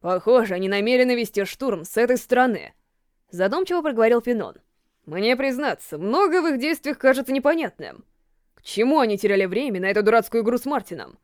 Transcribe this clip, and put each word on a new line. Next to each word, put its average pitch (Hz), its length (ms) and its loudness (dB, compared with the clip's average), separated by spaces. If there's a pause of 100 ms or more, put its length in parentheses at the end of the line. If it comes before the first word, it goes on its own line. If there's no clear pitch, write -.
«Похоже, 190 540 2
они 185 120 -4
намерены 247 480 2
вести 202 300 -2
штурм 190 400 -6
с - 120 -10
этой 240 200 2
стороны», 240 560 0 (560)
задумчиво 302 540 -2
проговорил 233 380 2
Фенон. 214 340 -4 (500)
«Мне 202 300 0
признаться, 254 640 -4
многое 320 420 0
в 320 60 -2
их 277 120 -2
действиях 294 380 -4
кажется 269 340 0
непонятным. 269 720 -2 (520)
К - 80 -20
чему 262 360 2
они 214 200 2
теряли 196 260 2
время 202 340 -4
на 185 60 -4
эту 202 160 2
дурацкую 220 420 2
игру 240 140 0
с - 80 -6
Мартином?» 185 580 -8